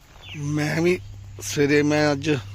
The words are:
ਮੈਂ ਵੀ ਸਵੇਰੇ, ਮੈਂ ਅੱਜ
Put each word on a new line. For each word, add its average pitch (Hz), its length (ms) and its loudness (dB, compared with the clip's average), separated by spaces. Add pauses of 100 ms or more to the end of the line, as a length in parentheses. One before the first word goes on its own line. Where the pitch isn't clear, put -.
(360)
ਮੈਂ 151 460 -2
ਵੀ 180 160 2 (440)
ਸਵੇਰੇ, 147 400 2
ਮੈਂ 147 300 4
ਅੱਜ 147 240 0 (180)